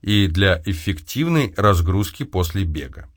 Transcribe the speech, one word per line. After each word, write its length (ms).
и 280
для 360
эффективной 920
разгрузки 640
после 420
бега. 420